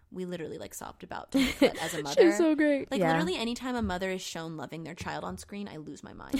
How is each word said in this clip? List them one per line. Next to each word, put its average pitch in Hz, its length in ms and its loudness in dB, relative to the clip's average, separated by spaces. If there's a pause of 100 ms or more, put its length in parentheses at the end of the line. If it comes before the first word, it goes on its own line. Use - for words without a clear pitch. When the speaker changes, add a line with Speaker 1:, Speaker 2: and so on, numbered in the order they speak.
(100)
Speaker 1:
we 180 160 -8
literally, 175 320 -6
like, - 160 -12
sobbed - 300 -12
about - 280 -12
Toni 269 200 2
Speaker 2:
<laughs> - 60 -10
Speaker 1:
Collette - 240 4
as - 120 -4
a - 20 -6
Speaker 2:
She - 60 -4
was - 140 -4
Speaker 1:
mother. 370 200 10
Speaker 2:
so 320 180 6
great. 294 360 2
Speaker 1:
Like, 269 100 2
Speaker 2:
Yeah. 165 120 6
Speaker 1:
literally 175 240 2
any 226 180 -2
time 247 220 -4
a 240 60 0
mother 190 280 -2
is 185 100 -4
shown 165 380 -8
loving 160 260 -10
their 160 100 -10
child 156 300 -6
on 180 140 -8
screen, 202 340 -10
I 156 60 -10
lose 147 240 -12
my - 100 -16
mind. - 280 -4